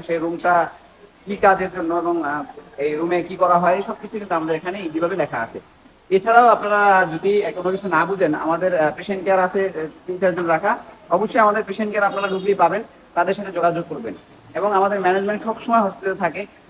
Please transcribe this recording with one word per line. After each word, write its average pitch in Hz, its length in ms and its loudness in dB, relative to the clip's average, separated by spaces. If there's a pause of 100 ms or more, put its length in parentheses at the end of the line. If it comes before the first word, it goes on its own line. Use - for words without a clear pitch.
সেই 170 100 0
রুমটা 170 520 0 (560)
কি 202 100 -6
কাজের 190 400 4
জন্য 165 180 -4
এবং, 175 300 -2
আহ, 147 200 -4 (340)
এই 151 180 0
রুমে 170 280 0
কি 185 120 -10
করা 175 240 4
হয়, 180 280 2
সবকিছু 214 300 -10
কিন্তু 190 180 -4
আমাদের 160 200 -2
এখানে 180 240 -6
ইজিভাবে 170 360 -2
লেখা 151 220 -2
আছে। - 220 -8 (500)
এছাড়াও 226 380 6
আপনারা 202 680 4
যদি 196 300 0 (120)
কোনো 180 160 -2
কিছু 190 160 -4
না 160 180 2
বুঝেন, 175 300 0
আমাদের, 165 440 0
আহ, 151 160 2
পেশেন্ট 185 280 -6
কেয়ার 190 160 2
আছে, 190 360 0
আহ, 156 120 -6 (200)
তিন 180 100 -6
চারজন 180 280 0
রাখা। 170 320 0 (320)
অবশ্যই 214 300 0
আমাদের 208 280 4
পেশেন্ট 208 240 -6
কেয়ার 202 160 0
আপনারা 196 200 -2
ঢুকলেই 190 280 -2
পাবেন, 185 280 2 (300)
তাদের 175 200 0
সাথে 196 180 -8
যোগাযোগ 170 380 -2
করবেন। 113 240 -8 (400)
এবং 196 200 -2
আমাদের 196 260 2
ম্যানেজমেন্ট 196 440 0
সবসময় 226 360 0
হসপিটালে 190 380 -2
থাকে। 175 280 -4 (240)